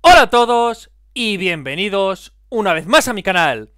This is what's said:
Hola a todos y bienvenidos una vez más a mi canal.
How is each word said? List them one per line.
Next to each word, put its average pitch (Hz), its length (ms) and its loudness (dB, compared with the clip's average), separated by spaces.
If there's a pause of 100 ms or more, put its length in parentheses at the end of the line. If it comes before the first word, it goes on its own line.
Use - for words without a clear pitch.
Hola 330 220 8
a 214 60 -2
todos 233 640 -2 (220)
y 214 240 -4
bienvenidos 185 960 -6 (160)
una 208 240 -2
vez 156 140 -6
más 277 200 0
a 247 60 -6
mi 202 100 -8
canal. 151 540 -4